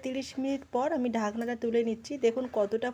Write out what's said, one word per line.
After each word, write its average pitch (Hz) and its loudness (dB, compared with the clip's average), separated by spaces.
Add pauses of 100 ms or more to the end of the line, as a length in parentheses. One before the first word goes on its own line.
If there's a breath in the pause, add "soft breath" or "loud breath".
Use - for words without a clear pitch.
তিরিশ 262 -4 (120)
মিনিট 269 0 (120)
পর 262 2 (100)
আমি 247 2 (100)
ঢাকনাটা 226 -2
তুলে 233 4
নিচ্ছি। 226 -4 (120)
দেখুন 233 4 (120)
কতটা 220 2